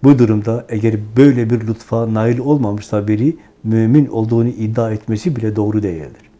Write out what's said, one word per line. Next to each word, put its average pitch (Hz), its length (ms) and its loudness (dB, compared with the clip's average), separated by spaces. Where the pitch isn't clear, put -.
Bu 135 160 6
durumda 113 500 0
eğer 110 260 0
böyle 123 320 4
bir 113 180 -2
lütfa 113 460 -4
nail 113 260 0
olmamışsa 107 680 -2
biri, 110 300 0
mümin 113 440 2
olduğunu 117 400 0
iddia 113 440 -2
etmesi 110 440 -4
bile 110 200 -4
doğru 107 280 0
değildir. 78 460 -8